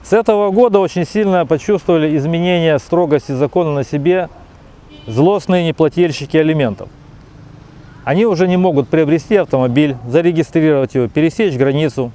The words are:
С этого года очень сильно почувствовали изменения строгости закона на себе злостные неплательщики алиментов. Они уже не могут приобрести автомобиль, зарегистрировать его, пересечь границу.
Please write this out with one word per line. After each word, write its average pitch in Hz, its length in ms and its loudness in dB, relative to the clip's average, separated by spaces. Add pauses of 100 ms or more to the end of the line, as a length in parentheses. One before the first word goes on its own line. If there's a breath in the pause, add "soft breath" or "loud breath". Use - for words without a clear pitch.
С - 140 -6
этого 208 360 0
года 208 280 2
очень 180 260 0
сильно 190 400 0
почувствовали 156 720 0
изменения 165 640 0
строгости 151 540 -2
закона 147 400 -2
на 139 120 -4
себе 165 460 -2 (760)
злостные 175 600 0
неплательщики 160 720 -2
алиментов. 156 500 -2 (1160)
Они 165 200 0
уже 185 240 0
не 180 80 2
могут 165 320 2
приобрести 160 480 0
автомобиль, 135 600 0 (120)
зарегистрировать 156 840 0
его, 127 140 0
пересечь 160 480 -2
границу. 135 580 -2